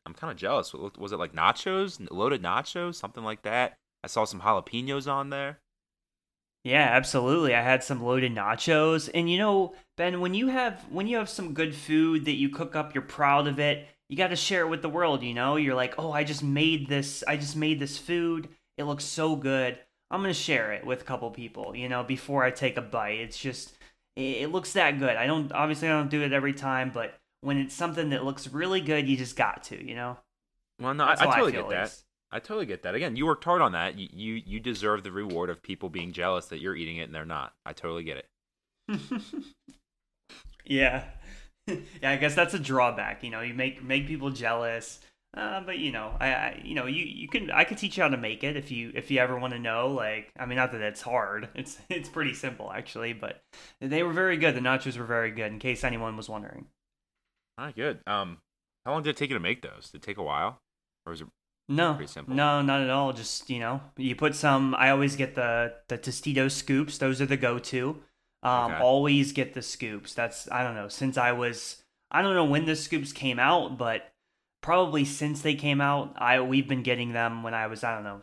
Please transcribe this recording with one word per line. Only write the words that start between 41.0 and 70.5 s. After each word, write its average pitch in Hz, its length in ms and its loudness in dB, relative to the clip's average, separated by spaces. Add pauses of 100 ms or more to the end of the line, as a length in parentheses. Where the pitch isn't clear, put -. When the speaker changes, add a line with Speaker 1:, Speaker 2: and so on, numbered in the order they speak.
Speaker 2:
<laughs> - 60 -16 (880)
Yeah, 135 80 2
I 143 60 2
guess 143 180 0
that's 175 200 2
a 196 40 0
drawback, 120 640 2
you 123 80 -8
know, 113 100 -6
you 120 140 -6
make, 131 300 -4
make 139 240 0
people 139 220 -4
jealous. 117 680 -2 (360)
Uh, 190 260 -4
but, 180 180 -6
you 143 140 -2
know, 110 260 -6
I, 131 120 0
I, - 340 -2
you - 100 -8
know, 127 120 -2
you, 156 180 -4
you - 240 -10
can, 214 240 -4
I 160 100 6
could 202 160 0
teach - 180 -4
you 185 60 4
how 156 60 6
to 135 80 2
make 113 260 -6
it 147 140 -4
if 143 160 -8
you, 117 240 -6
if 123 160 -4
you 131 80 6
ever 127 180 2
wanna 123 220 -4
know. 117 260 0
Like, 110 500 -4
I 127 80 -6
mean, 123 120 -4
not 127 160 2
that 113 80 -6
it's 107 220 -4
hard. 107 500 -2
<laughs> - 20 -16
It's, - 240 -10 (100)
it's 165 200 -4
pretty 139 260 -4
simple, 107 380 -8
actually, 117 400 -8
but - 280 -10 (400)
they 143 220 0
were 170 100 0
very 180 240 2
good. 151 200 4
The 123 40 -2
nachos 127 380 0
were 120 60 -6
very 113 260 0
good, 107 220 -6
in 110 80 -12
case 127 240 -4
anyone 113 320 -4
was 110 120 -12
wondering. 107 380 -12 (880)
Speaker 1:
All 131 100 -10
right, 135 100 -12
good. 135 320 -4
Um, 98 300 -2 (460)
how 131 80 -2
long 156 120 -2
did 156 60 -2
it 139 60 -2
take 139 140 -2
you 131 60 -2
to 95 40 -2
make 92 220 -2
those? - 300 -16
Did - 100 -18
it - 20 -20
take 101 140 -8
a 101 60 -6
while? 80 340 -2 (480)
Or 85 60 -8
was 80 80 -10
it 78 80 -14 (400)
Speaker 2:
No. 156 260 2
Speaker 1:
pretty 147 180 -10
simple? 131 220 -8
Speaker 2:
No, 147 260 4
not 139 200 2
at 131 100 0
all. 135 220 2
Just, - 360 -8
you 123 120 -4
know, 123 200 -4 (160)
you 127 200 -2
put 151 180 2
some, 135 400 4
I 131 160 6
always 139 240 4
get 135 220 -2
the, 117 380 0 (120)
the 123 100 -4
Tostito 135 540 0
scoops. 139 480 0
Those 135 240 2
are 139 40 0
the 135 100 2
go-to. 123 640 -2 (420)
Um, 120 280 4
Speaker 1:
Okay. 78 100 0
Speaker 2:
always 139 500 6
get 131 220 -2
the 123 80 -8
scoops. - 520 -10
That's, - 360 -4